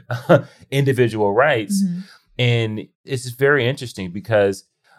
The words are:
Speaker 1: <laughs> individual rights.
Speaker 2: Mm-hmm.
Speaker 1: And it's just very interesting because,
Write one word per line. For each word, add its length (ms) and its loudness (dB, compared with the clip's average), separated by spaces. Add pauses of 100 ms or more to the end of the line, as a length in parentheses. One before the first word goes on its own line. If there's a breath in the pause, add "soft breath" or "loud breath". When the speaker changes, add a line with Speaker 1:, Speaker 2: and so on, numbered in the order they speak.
Speaker 1:
<laughs> 640 -2
individual 640 0
rights. 500 2
Speaker 2:
Mm-hmm. 140 -4 (400 loud breath)
Speaker 1:
And 500 -2 (160)
it's 200 -8
just 140 -14
very 300 2
interesting 420 -8
because, 540 0 (340 soft breath)